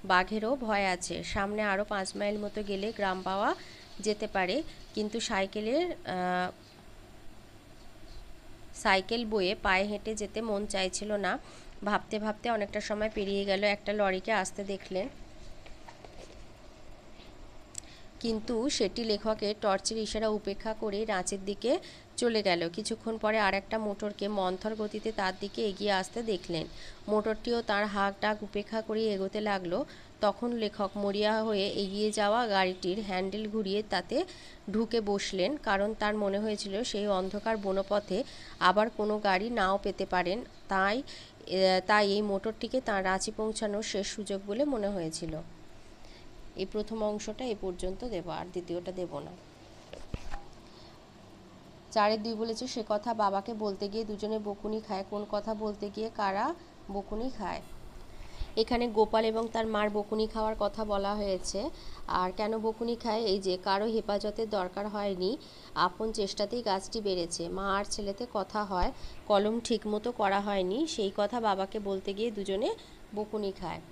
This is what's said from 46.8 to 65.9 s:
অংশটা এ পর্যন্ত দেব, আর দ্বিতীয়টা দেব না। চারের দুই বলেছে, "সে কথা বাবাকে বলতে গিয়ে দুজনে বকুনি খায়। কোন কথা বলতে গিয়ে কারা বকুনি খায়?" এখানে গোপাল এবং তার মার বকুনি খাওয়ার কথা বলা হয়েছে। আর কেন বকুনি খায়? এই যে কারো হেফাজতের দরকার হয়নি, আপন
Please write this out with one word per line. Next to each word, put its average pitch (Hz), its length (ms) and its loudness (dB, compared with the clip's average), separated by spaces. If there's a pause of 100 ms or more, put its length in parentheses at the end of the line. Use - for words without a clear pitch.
অংশটা 214 420 -2
এ 226 160 0
পর্যন্ত 190 440 -4
দেব, 185 240 -4
আর 156 160 -4
দ্বিতীয়টা 175 460 -4
দেব 180 280 -4
না। - 120 -10 (2500)
চারের 214 320 6
দুই 226 100 -2
বলেছে, 226 340 -2
"সে 233 220 -4
কথা 214 240 2
বাবাকে 196 400 2
বলতে 208 340 -2
গিয়ে 220 160 -2
দুজনে 214 360 -2
বকুনি 214 480 -4
খায়। 196 220 -2
কোন 208 220 -4
কথা 208 220 -2
বলতে 208 420 -4
গিয়ে 220 200 -2
কারা 214 400 0 (360)
বকুনি 214 460 -2
খায়?" 175 240 -4 (920)
এখানে 233 320 4
গোপাল 220 380 4
এবং 226 280 2
তার 226 140 2
মার 214 220 2
বকুনি 214 380 0
খাওয়ার 220 320 0
কথা 208 260 0
বলা 202 300 2
হয়েছে। 202 540 0 (380)
আর 185 240 2
কেন 220 260 0
বকুনি 226 380 0
খায়? 233 260 0
এই 208 180 4
যে 185 240 2
কারো 196 220 4
হেফাজতের 214 640 0
দরকার 202 380 0
হয়নি, 202 500 0 (380)
আপন 220 360 4